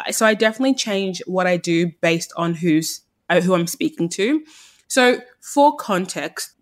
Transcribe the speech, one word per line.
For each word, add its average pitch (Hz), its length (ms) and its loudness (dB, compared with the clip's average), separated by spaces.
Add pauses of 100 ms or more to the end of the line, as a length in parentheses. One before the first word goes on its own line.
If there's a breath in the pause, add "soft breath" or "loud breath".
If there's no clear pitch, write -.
I, - 60 -6
so 220 160 0
I 220 80 4
definitely 226 400 0
change 196 500 -4
what 185 220 0
I 180 100 2
do 170 340 0 (100)
based 170 340 0
on 170 180 -2
who's, 160 480 0 (280)
uh, 175 120 4
who 185 140 2
I'm 170 100 0
speaking 165 440 -4
to. 262 340 -2 (440 loud breath)
So 247 340 2 (200)
for 285 340 2
context, 175 760 -6 (100)